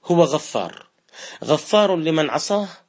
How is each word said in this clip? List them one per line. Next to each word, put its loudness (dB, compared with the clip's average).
هو 4
غفار، -2
غفار 2
لمن 0
عصاه -4